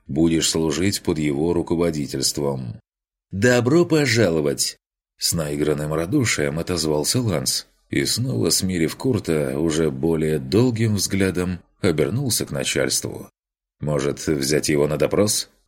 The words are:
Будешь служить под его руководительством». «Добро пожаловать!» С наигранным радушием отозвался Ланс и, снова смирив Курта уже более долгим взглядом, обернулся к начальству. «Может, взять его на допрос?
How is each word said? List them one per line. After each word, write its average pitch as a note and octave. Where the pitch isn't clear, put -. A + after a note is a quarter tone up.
Будешь D#2+
служить D#2+
под E2+
его D2+
руководительством». C#2+
«Добро B2
пожаловать!» A2
С -
наигранным D2+
радушием E2
отозвался E2
Ланс D#2+
и, C#2+
снова A#2+
смирив F2
Курта D#2+
уже D#2+
более D#2
долгим A2
взглядом, F2+
обернулся F2
к -
начальству. C2
«Может, C#2+
взять C#2+
его D2
на D2
допрос? G2